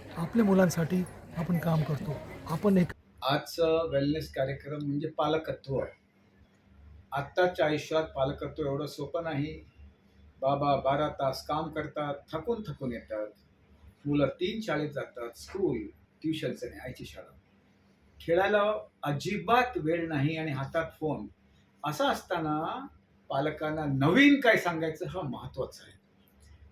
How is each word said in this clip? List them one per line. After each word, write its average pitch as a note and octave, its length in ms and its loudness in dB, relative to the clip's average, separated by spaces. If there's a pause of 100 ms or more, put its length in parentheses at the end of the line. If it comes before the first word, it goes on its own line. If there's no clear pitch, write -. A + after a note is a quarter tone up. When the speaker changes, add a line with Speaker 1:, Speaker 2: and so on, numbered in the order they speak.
(180)
Speaker 1:
आपल्या G#3+ 280 2
मुलांसाठी F#3 580 4 (340)
आपण E3+ 200 0
काम D#3+ 240 2
करतो. C#3+ 340 -2 (340)
आपण F#3+ 280 4
एक F3+ 100 6 (420)
Speaker 2:
आजचं D#3+ 600 2
वेलनेस C#3+ 440 0
कार्यक्रम C#3 480 -4
म्हणजे D3 260 -2
पालकत्व. D3+ 720 -2 (1300)
आत्ताच्या F3+ 540 2
आयुष्यात D3+ 380 0
पालकत्व C#3+ 600 -2
एवढं C#3+ 220 -2
सोपं D3+ 380 -6
नाही. D#3 420 -4 (760)
बाबा C#3 340 2
बारा C#3 320 2
तास C#3 400 -2
काम D#3 220 -2
करतात, D3 440 -6 (200)
थकून G#3 280 -4
थकून C#3 300 -6
येतात. G#2+ 360 -6 (760)
मुलं C#3+ 220 4
तीन G#3+ 340 -4
शाळेत D3+ 280 -2
जातात, A#2+ 480 -10
स्कूल, F3 400 -2 (440)
ट्युशन्स D3 420 -4
आणि - 160 -10
आईची B2+ 260 -12
शाळा. - 320 -18 (840)
खेळायला G3+ 520 4 (300)
अजिबात G3 760 2
वेळ E3 300 0
नाही D#3 300 0
आणि D#3 140 -4
हातात C#3 480 -2
फोन. B2 280 -4 (560)
असं D3+ 220 0
असताना F3 840 -2 (420)
पालकांना D3+ 560 -2
नवीन F3+ 540 6
काय A3+ 180 6
सांगायचं D#3+ 480 -2
हा E3+ 160 -6
महत्त्वाचा - 640 -8
आहे. - 160 -20 (720)